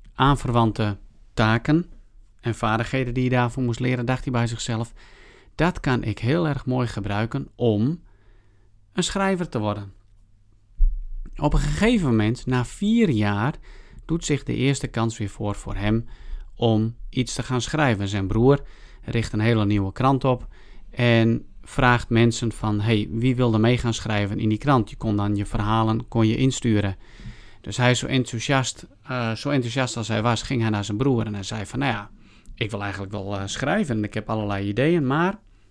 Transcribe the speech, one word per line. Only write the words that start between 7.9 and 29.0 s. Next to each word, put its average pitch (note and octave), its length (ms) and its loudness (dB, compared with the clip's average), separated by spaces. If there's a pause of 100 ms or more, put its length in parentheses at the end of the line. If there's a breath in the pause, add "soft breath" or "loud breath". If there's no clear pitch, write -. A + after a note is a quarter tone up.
een - 120 0
schrijver F#3+ 440 -2
te - 100 -4
worden." G#2 340 -4 (1400)
Op - 160 2
een D#3+ 60 4
gegeven D#3+ 500 2
moment, A2+ 380 2
na B2+ 180 0
vier G#3+ 460 2
jaar, G#2 440 0 (500 soft breath)
doet E3+ 200 -4
zich C#3+ 180 0
de A#2 120 -4
eerste C3 320 0
kans A2+ 320 -2
weer G#2 100 -4
voor, G#2 260 -4
voor - 200 -8
hem G#2+ 300 0 (500 soft breath)
om A2+ 420 2 (120)
iets - 260 -4
te C3 80 -4
gaan B2 180 -2
schrijven. A#2 480 0
Zijn G2 180 -2
broer A#2 340 4 (420 soft breath)
richt A#2 300 -4
een G#2 80 -2
hele A2 260 4
nieuwe G2+ 260 2
krant C3 320 2
op B2+ 220 2 (440 soft breath)
en A#2 540 4 (180)
vraagt B2 460 2
mensen A#2 440 4
van: G#2 280 -2
"Hey, G#2+ 300 2
wie A#2+ 260 0
wil A#2+ 180 2
er A2 60 4
mee A#2+ 180 4
gaan A#2 160 -2
schrijven G#2 440 -2
in A2 100 0
die G#2+ 100 2
krant?" C3 320 2
Je - 60 -14
kon G#2+ 200 -2
dan G#2 200 0
je G2+ 100 -2
verhalen, A2 600 0
kon A2+ 180 2
je A2 100 2
insturen. G#2+ 600 0 (640 loud breath)
Dus - 160 -10
hij B2 180 4
zo A#2+ 120 -2
enthousiast, B2+ 800 -2 (160)